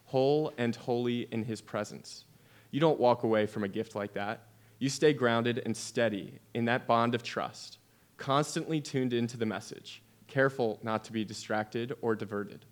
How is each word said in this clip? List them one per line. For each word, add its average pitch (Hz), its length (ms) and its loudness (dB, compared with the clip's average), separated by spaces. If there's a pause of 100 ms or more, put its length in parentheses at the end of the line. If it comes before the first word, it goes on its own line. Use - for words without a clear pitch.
whole 143 540 2
and 117 180 0
holy 120 560 -2
in 113 100 -2
his 110 180 -6
presence. - 640 -8 (460)
You 139 100 -2
don't 156 200 4
walk 120 240 4
away 107 220 4
from 104 180 -4
a 98 40 0
gift 107 260 -6
like 104 200 -4
that. 101 280 -4 (360)
You 135 100 -2
stay 151 240 4
grounded 120 520 2
and 113 120 -2
steady 107 640 -2 (160)
in 117 120 0
that 123 200 2
bond 117 280 4
of 113 80 -2
trust, - 560 -8 (380)
constantly 151 640 0
tuned 127 320 -2
into 120 240 0
the 113 100 -2
message, - 560 -8 (260)
careful 135 540 2
not 110 220 -2
to - 80 -16
be 110 120 -2
distracted 110 760 -4
or 113 140 2
diverted. 104 580 -6